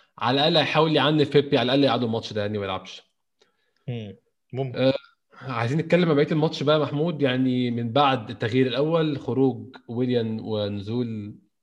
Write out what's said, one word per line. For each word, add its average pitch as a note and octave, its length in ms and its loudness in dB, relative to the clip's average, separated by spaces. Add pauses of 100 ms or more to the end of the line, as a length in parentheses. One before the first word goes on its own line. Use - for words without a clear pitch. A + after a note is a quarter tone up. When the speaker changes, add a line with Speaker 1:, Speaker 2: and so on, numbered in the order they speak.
(200)
Speaker 1:
على B2 160 0
الاقل D#3+ 220 2
هيحاول D#3 380 2
يعنف C#3+ 380 2
بيبي، C#3+ 240 4
على A#2+ 80 2
الاقل C#3 180 2
يقعدوا A#2+ 240 2
الماتش A2 260 -4
ده G#2 80 -2
يعني G#2 160 -4
ما G2 80 -4
يلعبش. F#2 380 -8 (840)
Speaker 2:
مم. A2 280 -10 (380)
ممكن. B2+ 260 -6
Speaker 1:
آه، C3 140 2 (400)
عايزين B2 440 -4
نتكلم E3+ 320 2
عن D3+ 60 4
بقيه C#3+ 160 2
الماتش D#3+ 320 0
بقى D3 140 4
يا D#3 60 2
محمود. D3 380 -2
يعني B2+ 500 0
من A#2 220 -4
بعد C3+ 360 2
التغيير B2+ 380 2
الاول، D3+ 520 0
خروج B2 560 0 (120)
ويليان A#2 520 -2
ونزول G#2+ 960 -6 (280)